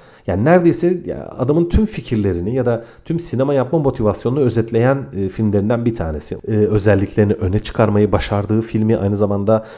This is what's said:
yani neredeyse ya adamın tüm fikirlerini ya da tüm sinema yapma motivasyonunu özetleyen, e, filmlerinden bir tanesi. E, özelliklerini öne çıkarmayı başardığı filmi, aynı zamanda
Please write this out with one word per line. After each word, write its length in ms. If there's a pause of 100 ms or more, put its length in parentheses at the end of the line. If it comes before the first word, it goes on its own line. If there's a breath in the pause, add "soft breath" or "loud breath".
(280 loud breath)
yani 180
neredeyse 600
ya 320
adamın 320
tüm 160
fikirlerini 720
ya 100
da 200 (200 loud breath)
tüm 140
sinema 340
yapma 260
motivasyonunu 600
özetleyen, 680 (120)
e, 120
filmlerinden 560
bir 100
tanesi. 420 (100)
E, 40
özelliklerini 840
öne 260
çıkarmayı 520
başardığı 500
filmi, 360
aynı 200
zamanda 480 (120 loud breath)